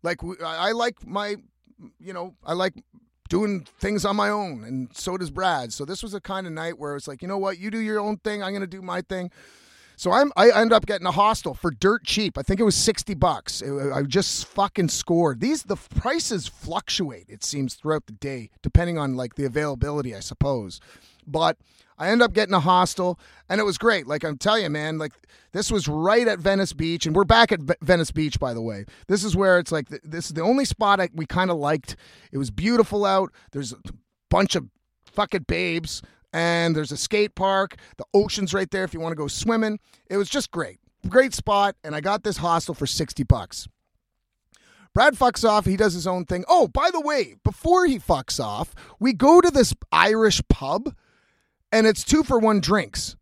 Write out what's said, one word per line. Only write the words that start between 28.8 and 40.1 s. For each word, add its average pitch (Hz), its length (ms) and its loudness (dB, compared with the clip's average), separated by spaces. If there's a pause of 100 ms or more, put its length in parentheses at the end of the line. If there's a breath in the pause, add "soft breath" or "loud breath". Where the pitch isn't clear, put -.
This 185 160 0
is 196 120 0
where 190 240 6
it's 170 120 -4
like, 151 180 -4
th-, 151 140 -14
this 160 220 -10
is - 80 -12
the 160 80 -4
only 247 240 2
spot 202 340 2
I, 175 140 0
we 160 140 -6
kinda 180 260 0
liked. 151 420 -2 (360 soft breath)
It 135 80 -6
was 131 100 -4
beautiful 202 560 2
out. 190 260 2 (200 soft breath)
There's 131 220 -8
a - 40 -16 (540)
bunch 196 240 2
of 131 120 -6 (380)
fucking 190 420 -4
babes, 170 540 -4 (320 soft breath)
and 170 420 0
there's 151 160 -4
a 147 60 -8
skate 208 380 0
park. 190 420 0 (200 soft breath)
The - 80 -12 (100)
ocean's 196 400 2
right 190 160 -2
there 190 120 -2
if 185 120 -8
you 165 40 -10
wanna 165 160 -6
go 147 120 -6
swimming. 220 520 0 (300 soft breath)
It 196 80 -2